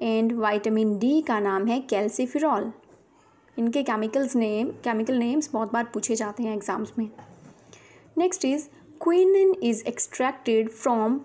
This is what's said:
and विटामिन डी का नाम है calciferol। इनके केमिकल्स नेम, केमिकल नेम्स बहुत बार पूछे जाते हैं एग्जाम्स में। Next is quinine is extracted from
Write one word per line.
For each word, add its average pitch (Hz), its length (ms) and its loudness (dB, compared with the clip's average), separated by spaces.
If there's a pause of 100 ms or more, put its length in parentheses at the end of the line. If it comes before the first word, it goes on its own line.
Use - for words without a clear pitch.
and 226 280 2
विटामिन 214 640 0
डी 269 240 2
का 226 180 0
नाम 196 280 0
है 262 200 0
calciferol। 226 840 0 (880)
इनके 233 240 2
केमिकल्स 240 520 -2
नेम, 220 320 0
केमिकल 226 480 -2
नेम्स 247 380 0
बहुत 220 200 -2
बार 233 100 0
पूछे 226 320 -4
जाते 214 280 -6
हैं 220 120 -2
एग्जाम्स 208 440 -6
में। 220 100 -4 (1080)
Next 359 260 0
is 277 160 0 (460)
quinine 370 560 4
is 233 300 -2
extracted 233 920 -2
from 233 380 2